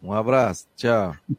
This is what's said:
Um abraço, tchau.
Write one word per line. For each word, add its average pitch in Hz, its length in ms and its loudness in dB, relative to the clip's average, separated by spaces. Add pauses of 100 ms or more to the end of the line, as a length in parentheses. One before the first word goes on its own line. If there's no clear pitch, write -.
Um 95 120 -8
abraço, 110 540 0 (100)
tchau. 107 380 0 (240)